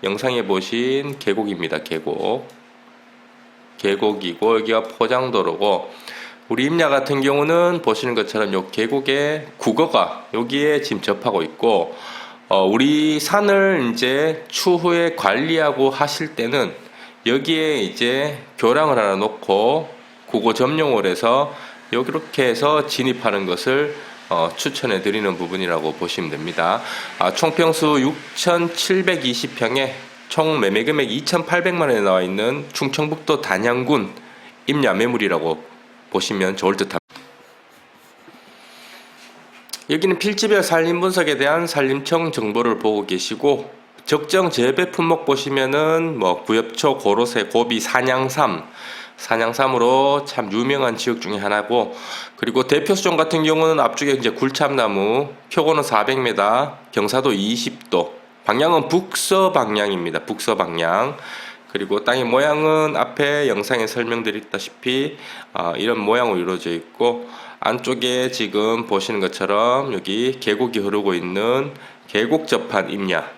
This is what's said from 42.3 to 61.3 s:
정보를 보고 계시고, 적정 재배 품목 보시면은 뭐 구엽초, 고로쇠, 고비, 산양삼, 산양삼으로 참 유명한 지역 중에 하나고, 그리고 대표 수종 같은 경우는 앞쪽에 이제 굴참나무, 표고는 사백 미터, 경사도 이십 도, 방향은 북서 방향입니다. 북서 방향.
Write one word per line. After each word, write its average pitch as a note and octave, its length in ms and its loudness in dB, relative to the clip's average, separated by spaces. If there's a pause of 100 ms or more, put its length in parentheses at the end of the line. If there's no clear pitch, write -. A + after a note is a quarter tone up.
정보를 A2+ 480 0
보고 G#2+ 260 0
계시고, A2 640 0 (360)
적정 D#3 440 2
재배 E3 420 2
품목 E3 340 0
보시면은 C#3+ 920 0
뭐 F#2 260 0
구엽초, A2+ 560 0
고로쇠, A2 480 0
고비, A#2 340 0
산양삼, B2+ 840 0 (520)
산양삼으로 C3 1080 2
참 A2+ 260 -6
유명한 B2 460 0
지역 A#2 240 -2
중에 G2+ 160 -4
하나고, G#2 580 0 (420)
그리고 B2+ 260 0
대표 D3+ 320 2
수종 F3+ 220 0
같은 D#3+ 260 2
경우는 D#3+ 360 2
앞쪽에 C#3 340 2
이제 A#2+ 180 0
굴참나무, C3 960 0 (240)
표고는 D#3 300 2
사백 B2+ 360 2
미터, A#2+ 580 2 (140)
경사도 B2 400 0
이십 A2 600 -4
도, F2 240 0 (300)
방향은 D3 420 2
북서 F#3 640 2
방향입니다. G2+ 720 0
북서 - 300 -2
방향. F2 600 0 (540)